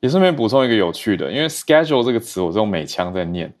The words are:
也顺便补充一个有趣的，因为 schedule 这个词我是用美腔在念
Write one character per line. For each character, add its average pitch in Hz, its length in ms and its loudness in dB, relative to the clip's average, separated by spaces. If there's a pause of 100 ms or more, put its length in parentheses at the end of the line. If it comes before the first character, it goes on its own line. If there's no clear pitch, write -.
也 127 100 -2
顺 175 120 2
便 180 140 4
补 117 120 0
充 131 180 2
一 - 20 0
个 117 80 2
有 92 160 2
趣 98 260 -2
的， 76 140 -4
因 123 100 -4
为 160 60 -2
schedule 151 560 2
这 123 80 0
个 117 80 0
词 110 220 -8
我 90 100 0
是 87 60 -2
用 107 100 2
美 85 180 -4
腔 90 280 -6
在 92 120 -4
念 85 360 -8